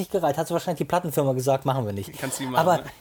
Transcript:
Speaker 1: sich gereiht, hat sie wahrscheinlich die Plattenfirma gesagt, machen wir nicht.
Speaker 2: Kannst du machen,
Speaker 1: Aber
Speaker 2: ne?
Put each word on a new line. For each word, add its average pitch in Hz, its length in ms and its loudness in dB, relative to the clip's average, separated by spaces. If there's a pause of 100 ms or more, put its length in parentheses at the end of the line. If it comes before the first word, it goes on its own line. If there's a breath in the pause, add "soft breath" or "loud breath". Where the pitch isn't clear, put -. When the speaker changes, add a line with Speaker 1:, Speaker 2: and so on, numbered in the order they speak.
Speaker 1:
sich - 80 -16
gereiht, 165 260 2
hat 165 100 -2
sie 170 60 -6
wahrscheinlich 175 260 -2
die 151 60 -2
Plattenfirma 156 480 0
gesagt, 135 320 2
machen 131 200 0
wir 101 80 -4
nicht. 101 260 -6
Speaker 2:
Kannst 131 200 -6
du 139 40 -6
machen, 127 120 -2
Speaker 1:
Aber 165 220 4
Speaker 2:
ne? 143 60 -4 (180)